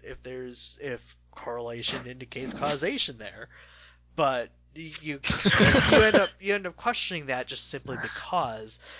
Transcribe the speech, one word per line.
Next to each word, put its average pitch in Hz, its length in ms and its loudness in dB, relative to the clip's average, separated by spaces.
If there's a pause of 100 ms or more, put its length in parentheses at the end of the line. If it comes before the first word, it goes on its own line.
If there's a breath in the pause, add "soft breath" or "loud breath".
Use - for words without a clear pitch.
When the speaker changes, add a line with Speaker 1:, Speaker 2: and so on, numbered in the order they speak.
Speaker 1:
if - 200 -14
there's, 127 580 -10
if 127 220 -6 (280)
correlation 120 760 -6
indicates 127 480 -10
causation 143 640 -2
there, 107 320 -14 (640 soft breath)
but 131 340 2 (260)
y-, 156 180 -12 (100)
you, 147 200 -6
Speaker 2:
<laughs> - 680 6
Speaker 1:
you - 100 10
end 214 140 6
up, 196 140 6 (100)
you 196 140 0
end 196 120 -4
up 170 120 -10
questioning 185 480 -4
that 127 220 -2
just - 200 -8
simply 131 320 -8
because. 113 760 -4 (220 loud breath)